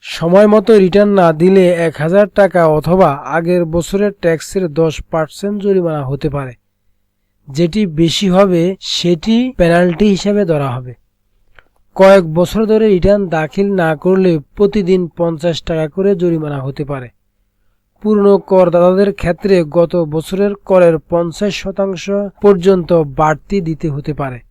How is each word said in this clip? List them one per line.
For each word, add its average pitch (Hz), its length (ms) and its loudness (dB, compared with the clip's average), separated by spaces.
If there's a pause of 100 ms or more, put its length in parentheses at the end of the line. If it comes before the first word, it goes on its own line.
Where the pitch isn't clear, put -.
সময় 190 440 2
মতো 214 260 2
রিটার্ন 202 400 4
না 180 180 4
দিলে 185 320 4 (140)
এক 165 180 -2
হাজার 180 380 2
টাকা 185 260 2 (100)
অথবা 160 380 2 (200)
আগের 170 380 -2
বছরের 185 520 -2
ট্যাক্সের 170 540 -4
দশ 160 220 0 (140)
পার্সেন্ট 180 540 -6
জরিমানা 170 420 0
হতে 143 260 -6
পারে, 135 220 -8 (960)
যেটি 160 320 -2 (140)
বেশি 165 340 0
হবে 180 340 2 (260)
সেটি 175 480 -2 (200)
পেনাল্টি 175 520 2
হিসেবে 202 360 0
ধরা 151 260 -2
হবে। 123 220 -12 (1040)
কয়েক 190 280 6 (100)
বছর 175 320 0
ধরে 220 220 2
রিটার্ন 196 400 2
দাখিল 160 460 -4
না 170 220 0
করলে 185 360 0 (220)
প্রতিদিন 196 460 0 (160)
পঞ্চাশ 170 460 -4
টাকা 160 260 -4
করে 190 260 -2
জরিমানা 160 460 -2
হতে 139 240 -8
পারে। 131 240 -10 (960)
পূর্ণ 208 220 0 (220)
করদাতাদের 185 680 2
ক্ষেত্রে 185 440 -2 (140)
গত 170 220 0 (140)
বছরের 190 460 -4 (120)
করের 180 300 4 (140)
পঞ্চাশ 170 480 -4
শতাংশ 196 480 -8 (360)
পর্যন্ত 185 500 2 (260)
বাড়তি 156 440 -2
দিতে 160 280 -6
হতে 147 260 -8
পারে। 131 240 -10 (120)